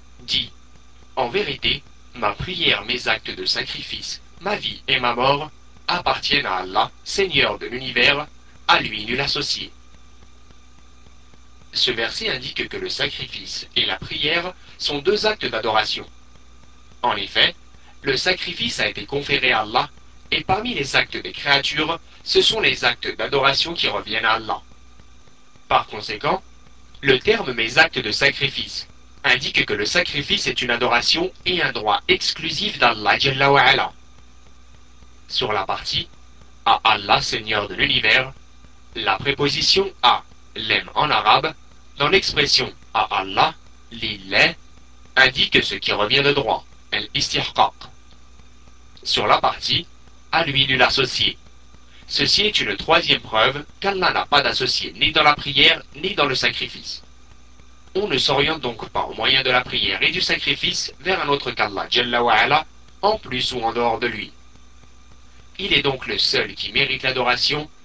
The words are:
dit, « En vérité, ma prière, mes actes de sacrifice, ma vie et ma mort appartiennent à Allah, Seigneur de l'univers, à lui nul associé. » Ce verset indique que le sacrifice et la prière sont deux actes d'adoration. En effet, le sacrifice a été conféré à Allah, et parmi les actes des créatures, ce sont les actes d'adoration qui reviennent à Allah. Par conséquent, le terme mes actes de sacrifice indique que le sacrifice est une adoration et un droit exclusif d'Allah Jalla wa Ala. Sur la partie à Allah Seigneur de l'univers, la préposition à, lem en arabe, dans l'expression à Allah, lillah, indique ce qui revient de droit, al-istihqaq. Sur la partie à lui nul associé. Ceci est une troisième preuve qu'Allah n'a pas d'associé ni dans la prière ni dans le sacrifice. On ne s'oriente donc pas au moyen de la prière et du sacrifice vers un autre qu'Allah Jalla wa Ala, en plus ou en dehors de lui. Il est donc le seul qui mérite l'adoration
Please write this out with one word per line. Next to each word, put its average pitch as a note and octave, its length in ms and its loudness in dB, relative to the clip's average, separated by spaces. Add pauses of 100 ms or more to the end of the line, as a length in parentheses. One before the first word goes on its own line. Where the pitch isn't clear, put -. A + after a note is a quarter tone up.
(200)
dit, « B2+ 320 -4 (640)
En B2+ 140 0
vérité, C#3+ 540 -2 (320)
ma G#2+ 180 0
prière, C#3+ 500 -2
mes A#2+ 240 -4
actes A2 240 -2
de F#2 140 -8
sacrifice, - 760 -6 (200)
ma G3 160 -2
vie - 320 -8
et C3+ 100 4
ma B2 160 2
mort C#3+ 360 2 (360)
appartiennent C#3+ 580 0
à F#2+ 120 0
Allah, F#2 340 0 (140)
Seigneur C#3 540 0
de E2 60 -8
l'univers, B2+ 640 0 (400)
à E3+ 140 6
lui G#2+ 240 -6
nul A#2+ 160 -2
associé. » C#3 500 -4 (2000)
Ce - 180 2
verset A2+ 380 -4
indique B2 400 -6
que G#2 80 -8
le F#2 120 -8
sacrifice - 840 -8
et A#2 100 0
la G#2 120 -2
prière E3+ 560 -4 (240)
sont C#3+ 220 -4
deux G3 260 0
actes G#3 200 -2
d'adoration. A2 600 0 (960)
En A#2 120 2
effet, A2 380 0 (480)
le C#3 160 0
sacrifice F#3 600 -2
a A2 80 2
été G#2 180 -8
conféré C#3 460 0
à A2+ 100 4
Allah, A#2+ 280 0 (420)
et D#3+ 120 -2
parmi A3 300 -2
les C#3+ 220 -2
actes B2+ 220 0
des - 160 -10
créatures, D3 640 0 (240)
ce - 180 2
sont G#3+ 200 2
les C#3 220 0
actes A#2+ 340 -2
d'adoration C#3 560 0
qui C#3+ 160 -2
reviennent G#2 360 -2
à A2 80 4
Allah. G#2+ 280 -4 (1080)
Par - 200 2
conséquent, A2+ 540 -2 (600)
le C3 180 6
terme G3 340 2
mes A2+ 240 -2
actes D#3+ 220 4
de A2 120 -2
sacrifice C3+ 760 -2 (360)
indique C3+ 420 2
que - 80 -2
le G#2 120 0
sacrifice F3 600 0
est B2+ 160 -2
une B2 80 0
adoration B2+ 600 2 (140)
et F3+ 160 0
un C#3 120 0
droit G#2+ 340 0
exclusif E3+ 720 -2
d'Allah A2+ 400 4
Jalla C#3 320 4
wa C#3 100 8
Ala. C3 320 4 (1300)
Sur A#2 260 -2
la G2 120 0
partie - 440 -4 (560)
à G#2+ 180 4
Allah G#2+ 380 4
Seigneur A2 460 -2
de F#2+ 80 -10
l'univers, B2+ 580 2 (600)
la G2+ 220 0
préposition C#3+ 760 0 (100)
à, B2 220 4 (320)
lem G#2+ 400 -2
en C#3+ 160 2
arabe, C3+ 420 4 (440)
dans C#3+ 120 2
l'expression C#3+ 600 2 (220)
à G#2+ 280 0
Allah, A2+ 340 0 (360)
lillah, G#2+ 640 0 (600)
indique C3 480 4
ce - 100 -4
qui G#2 180 -4
revient G#2 320 2
de C#3+ 80 4
droit, A2+ 320 0 (280)
al-istihqaq. B2+ 800 0 (1300)
Sur - 240 0
la - 140 6
partie - 480 0 (440)
à E3 140 4
lui C3+ 220 2
nul C3 160 4
associé. - 560 2 (680)
Ceci C#3+ 360 2
est G#3 180 2
une G2+ 160 -2
troisième D#3+ 420 2
preuve B2+ 460 2 (140)
qu'Allah F#3 340 0
n'a G2 140 0
pas C#3+ 160 6
d'associé - 500 -2
ni D3 180 0
dans D3+ 120 4
la D3 100 6
prière D3 480 2 (140)
ni F3+ 180 -4
dans D#3 140 2
le C3+ 80 -2
sacrifice. A#2 640 -6 (920)
On G3+ 120 0
ne C#3+ 120 0
s'oriente D3 420 2
donc A#2+ 280 -6
pas F#2 160 -2
au - 100 -10
moyen B2+ 260 2
de B2+ 80 0
la B2 120 4
prière G#2 420 -2
et D#3 80 2
du F3 100 -2
sacrifice E3 800 -2
vers F3+ 220 -2
un D3 80 -2
autre C#3 220 0
qu'Allah G2+ 380 -2
Jalla A#2+ 340 2
wa A#2 100 4
Ala, B2+ 320 4 (360)
en G#3+ 160 4
plus B2+ 360 -4
ou B2 80 -4
en A2+ 120 -2
dehors A#2 260 0
de - 80 0
lui. G#2 240 -8 (1300)
Il F#3+ 160 -2
est C#3+ 80 4
donc C#3 240 0
le G#2 140 -2
seul G#2+ 340 0
qui G2+ 180 -6
mérite C3 300 0
l'adoration B2+ 680 0 (180)